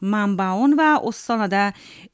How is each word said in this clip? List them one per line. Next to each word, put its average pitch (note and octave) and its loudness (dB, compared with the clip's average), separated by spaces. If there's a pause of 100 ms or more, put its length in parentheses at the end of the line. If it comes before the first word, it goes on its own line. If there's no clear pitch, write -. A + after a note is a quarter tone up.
منبعون G3+ 0
و D4+ 4
استان A3+ -4
ده G3 0 (400)